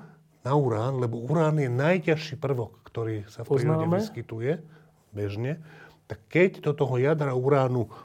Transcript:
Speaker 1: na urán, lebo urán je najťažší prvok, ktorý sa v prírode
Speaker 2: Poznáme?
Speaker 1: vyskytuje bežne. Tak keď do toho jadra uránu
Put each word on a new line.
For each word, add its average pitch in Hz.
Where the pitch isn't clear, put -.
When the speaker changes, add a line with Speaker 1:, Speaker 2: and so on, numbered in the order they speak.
Speaker 1:
na 127
urán, 127
lebo 120
urán 156
je 135
najťažší 156
prvok, 123
ktorý 110
sa -
v 143
prírode 156
Speaker 2:
Poznáme? 175
Speaker 1:
vyskytuje 120
bežne. 104
Tak -
keď 180
do 156
toho 127
jadra 143
uránu 127